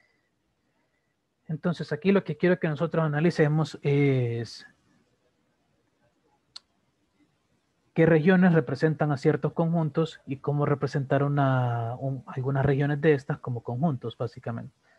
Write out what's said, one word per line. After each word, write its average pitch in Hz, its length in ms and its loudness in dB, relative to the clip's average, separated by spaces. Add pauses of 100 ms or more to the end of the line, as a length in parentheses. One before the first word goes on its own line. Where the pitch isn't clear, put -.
(1500)
Entonces 160 460 -6
aquí 170 180 -2
lo 196 140 2
que 151 140 -8
quiero 180 200 2
que 170 100 -4
nosotros 160 360 -2
analicemos 151 800 0
es 131 840 0 (3250)
qué 165 140 4
regiones 170 480 6
representan 151 580 0
a 131 60 -2
ciertos 147 340 0
conjuntos 165 720 -2
y 139 120 -8
cómo 147 260 -2
representar 139 580 -2
una, 127 720 0
un, 135 300 -8
algunas 135 380 -4
regiones 143 380 0
de 156 100 4
estas 139 260 -2
como 120 240 -8
conjuntos, 127 540 -4
básicamente. 120 580 -10 (240)